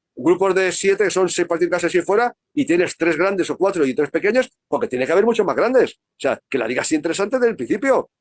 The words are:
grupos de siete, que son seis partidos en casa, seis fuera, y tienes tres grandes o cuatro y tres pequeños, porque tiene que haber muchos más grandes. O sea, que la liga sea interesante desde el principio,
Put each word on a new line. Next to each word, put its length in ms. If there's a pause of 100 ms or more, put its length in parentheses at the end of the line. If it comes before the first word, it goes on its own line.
(160)
grupos 400
de 160
siete, 320
que 80
son 180
seis 180
partidos 200
en 40
casa, 180
seis 140
fuera, 320 (160)
y 140
tienes 320
tres 180
grandes 360
o 60
cuatro 280
y 80
tres 160
pequeños, 400 (180)
porque 200
tiene 180
que 60
haber 140
muchos 200
más 100
grandes. 380
O 260
sea, 300
que 80
la 100
liga 160
sea 120
interesante 420
desde 140
el 40
principio, 540 (120)